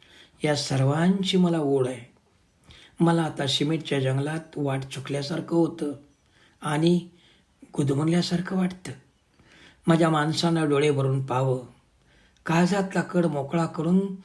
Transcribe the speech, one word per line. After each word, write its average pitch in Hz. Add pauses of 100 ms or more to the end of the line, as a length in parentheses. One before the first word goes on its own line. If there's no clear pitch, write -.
(440)
या 151
सर्वांची 160
मला 170
ओढ 139
आहे. 127 (840)
मला 165
आता 139
सिमेंटच्या 147
जंगलात 135 (160)
वाट 135
चुकल्यासारखं 139
होतं 156 (680)
आणि 165 (680)
गुदमरल्यासारखं 165
वाटतं. - (960)
माझ्या 165
माणसानं 156
डोळे 147
भरून 135
पाहावं, 131 (800)
काळजातला 180
कड 175
मोकळा 151
करून 170 (260)